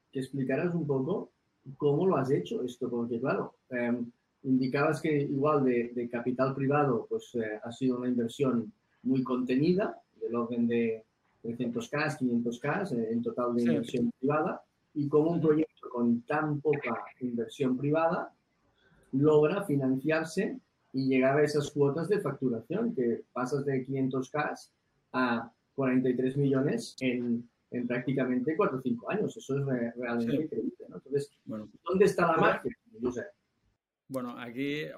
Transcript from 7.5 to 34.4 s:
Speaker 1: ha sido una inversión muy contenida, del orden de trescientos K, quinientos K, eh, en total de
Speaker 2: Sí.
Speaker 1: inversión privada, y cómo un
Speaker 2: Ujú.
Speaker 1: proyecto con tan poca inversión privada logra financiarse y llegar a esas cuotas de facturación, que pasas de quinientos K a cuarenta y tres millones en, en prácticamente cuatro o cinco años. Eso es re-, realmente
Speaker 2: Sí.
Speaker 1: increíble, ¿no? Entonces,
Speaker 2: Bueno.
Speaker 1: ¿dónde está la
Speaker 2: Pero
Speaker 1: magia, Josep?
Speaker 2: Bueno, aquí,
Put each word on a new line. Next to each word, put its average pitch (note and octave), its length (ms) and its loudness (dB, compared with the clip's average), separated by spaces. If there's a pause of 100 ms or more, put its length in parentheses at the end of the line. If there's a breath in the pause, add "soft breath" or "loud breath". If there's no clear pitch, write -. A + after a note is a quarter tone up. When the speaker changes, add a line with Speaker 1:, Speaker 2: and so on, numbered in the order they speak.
Speaker 1:
ha A#2 100 -8
sido B2+ 260 0
una B2 100 -4
inversión A#2+ 640 0 (320)
muy C3 180 2
contenida, C3 800 2 (200)
del A2+ 140 -4
orden A#2 320 0
de A#2 380 0 (360)
trescientos A#2 480 -4
K, D3 300 -2
quinientos A#2+ 400 0
K, D#3 320 -2
eh, A#2 220 -2
en A#2+ 100 -2
total A#2+ 320 -2
de A#2+ 80 2
Speaker 2:
Sí. A#2+ 60 4
Speaker 1:
inversión A#2+ 500 0
privada, D3+ 460 0 (300)
y C#3+ 140 0
cómo D3+ 220 4
un E3+ 80 2
Speaker 2:
Ujú. D#3 100 2
Speaker 1:
proyecto - 400 0
con A#2+ 340 2
tan D3+ 380 -2
poca C#3 440 -2 (160)
inversión B2 560 -2
privada D#3+ 560 0 (800 soft breath)
logra D3+ 500 6
financiarse D#3 960 0 (340)
y C3+ 160 -2
llegar C3 300 4
a D3+ 60 6
esas D3 260 0
cuotas D3 380 0
de G3 120 2
facturación, C#3+ 760 -2
que A#2 280 0 (100)
pasas B2+ 320 -2
de C3+ 200 -2
quinientos C3 460 -2
K D3+ 240 -2 (580)
a A#2+ 400 0 (220)
cuarenta B2+ 340 2
y B2 80 2
tres C3 200 0
millones C#3+ 640 0
en, A#2+ 480 -2 (220)
en A#2+ 160 -4
prácticamente B2+ 720 0
cuatro - 220 0
o - 40 -8
cinco A#2+ 280 -4
años. F#3 260 -2
Eso C3+ 220 -4
es C#3 60 -2
re-, A#2+ 320 -2
realmente A#2+ 400 -2
Speaker 2:
Sí. D#3 60 0
Speaker 1:
increíble, - 460 -6
¿no? D3+ 80 -16
Entonces, C#3 340 -4 (140)
Speaker 2:
Bueno. G#2+ 260 -10 (140)
Speaker 1:
¿dónde F#3+ 220 4
está E3+ 200 2
la - 80 2
Speaker 2:
Pero - 120 4
Speaker 1:
magia, - 300 0 (240)
Josep? A#2 260 -4 (840)
Speaker 2:
Bueno, B2 300 -8
aquí, C#3 460 -6 (140)